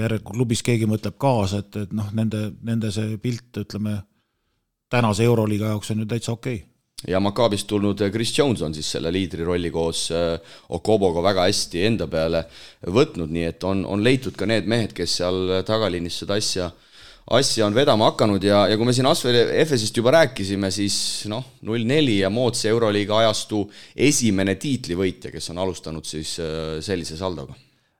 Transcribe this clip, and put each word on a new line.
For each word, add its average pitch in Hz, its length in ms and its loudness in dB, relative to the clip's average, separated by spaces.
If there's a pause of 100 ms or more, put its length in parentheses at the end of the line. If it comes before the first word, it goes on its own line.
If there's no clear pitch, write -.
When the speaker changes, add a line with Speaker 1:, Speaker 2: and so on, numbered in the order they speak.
Speaker 1:
järelikult 110 340 -4
klubis 120 320 0
keegi 117 160 2
mõtleb 107 320 -2
kaasa, 101 480 0
et, - 220 -10
et 95 100 -8
noh, 104 160 -6
nende, 107 380 -2 (100)
nende 113 320 -2
see 107 320 -4
pilt, 123 240 -6 (160)
ütleme, 104 380 -4 (840)
tänase 113 400 2
Euroliiga 107 460 2
jaoks 107 180 -6
on 110 140 -2
ju - 20 -
täitsa 117 240 -4
okei. 117 300 -6 (500)
Speaker 2:
Ja 92 80 2
Maccabi's 101 480 2
tulnud, 101 400 0
äh, 98 80 0
Chris 117 240 -2
Jones 127 240 2
on 78 120 -4
siis 76 200 -8
selle 78 160 -2
liidri 87 340 -2
rolli 87 300 0
koos, 82 300 -2 (100)
äh, 85 240 0 (400)
Okoboga 95 480 2
väga 95 220 4
hästi 87 400 -2
enda 95 180 0
peale 82 380 0 (420)
võtnud, 87 480 0
nii 85 160 -2
et 87 160 -8
on, 95 160 0
on 104 240 0
leitud 127 320 0
ka 95 80 -2
need 104 240 0
mehed, 113 240 0
kes 87 240 -2
seal 92 480 0
tagaliinis 90 560 -2
seda 98 160 -2
asja, 90 320 -4 (640)
asja 120 320 2
on 104 80 2
vedama 123 380 4
hakanud 101 340 2
ja, 101 240 6
ja 110 80 2
kui 117 80 2
me 123 80 4
siin 131 160 2
Asvel 120 320 4 (160)
Efesist 127 400 2
juba 123 220 4
rääkisime, 98 500 0
siis 101 640 -2
noh, 123 80 -8 (240)
null 117 160 -2
neli 123 380 2
ja 95 100 2
moodsa 110 400 0
Euroliiga 107 560 2
ajastu 107 380 0 (320)
esimene 104 580 2
tiitlivõitja, 95 800 -4
kes 78 160 -10
on 87 160 -6
alustanud 80 400 -8
siis, - 320 -8
äh, 80 400 -6
sellise 80 400 -6
saldoga. 90 400 -8 (420)